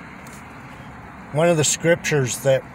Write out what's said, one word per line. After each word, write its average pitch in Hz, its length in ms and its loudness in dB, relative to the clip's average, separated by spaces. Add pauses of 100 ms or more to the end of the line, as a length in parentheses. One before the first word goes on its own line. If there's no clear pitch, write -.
(1300)
one 160 160 4
of 175 80 6
the 151 80 4
scriptures 151 760 2
that 135 220 4 (120)